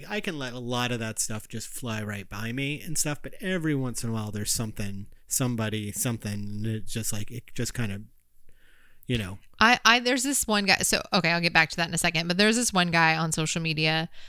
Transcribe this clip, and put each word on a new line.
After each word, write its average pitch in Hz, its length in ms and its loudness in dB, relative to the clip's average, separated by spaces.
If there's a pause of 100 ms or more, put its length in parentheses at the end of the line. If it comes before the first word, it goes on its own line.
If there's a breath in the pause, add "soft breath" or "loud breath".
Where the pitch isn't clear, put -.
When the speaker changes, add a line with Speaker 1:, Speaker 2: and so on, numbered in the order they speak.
Speaker 1:
I 208 140 -4
can 170 180 -4
let 127 140 -6
a 123 60 -10
lot 123 340 0
of 120 60 -2
that 110 200 -4
stuff - 300 -4
just - 180 -8
fly 110 340 -6
right 101 280 -6
by 110 240 -6
me 139 280 -4
and 156 160 -4
stuff, 147 240 0
but 135 200 -10
every 170 340 0
once 127 260 -2
in 117 100 -2
a - 20 -2
while 107 180 -4
there's 104 220 -2
something, 101 540 -4 (200)
somebody, 110 640 -2
something, 110 420 -4
and 104 320 -4
it 110 200 -2
just, - 260 -2
like, 107 180 -2
it 117 140 -10 (100)
just 120 200 -2
kind 113 180 -2
of, 101 100 -8 (1040 soft breath)
you 123 120 0
know. 95 220 -6 (200)
Speaker 2:
I, 233 240 8
I, 233 160 8
there's 247 240 2
this 277 240 0
one 208 180 2
guy. 196 180 6
So, - 180 2 (100)
okay, 170 200 4
I'll 170 100 2
get 170 100 2
back 160 200 6
to - 60 -10
that 170 120 -2
in 147 40 -6
a 165 40 -2
second. 170 320 0
But 175 80 0
there's 214 180 6
this 240 160 2
one 175 200 2
guy 160 260 6
on 160 160 0
social 160 280 0
media 160 460 2 (220 loud breath)